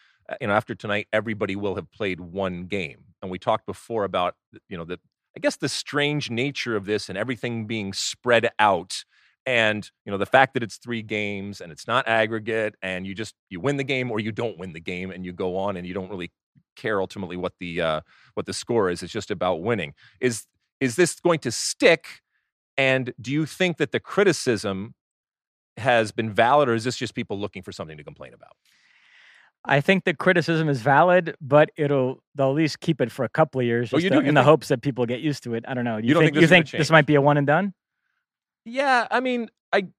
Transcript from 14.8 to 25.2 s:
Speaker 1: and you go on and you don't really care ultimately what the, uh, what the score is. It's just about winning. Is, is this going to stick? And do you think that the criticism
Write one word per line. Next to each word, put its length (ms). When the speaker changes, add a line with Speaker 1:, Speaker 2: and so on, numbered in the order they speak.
Speaker 1:
and 160
you 60
go 260
on 200
and 100
you 60
don't 160
really 220
care 240
ultimately 380
what 220
the, 220
uh, 200
what 120
the 80
score 360
is. 120
It's 120
just 180
about 300
winning. 320
Is, 280
is 160
this 240
going 200
to 120
stick? 680
And 440
do 100
you 140
think 320
that 140
the 80
criticism 960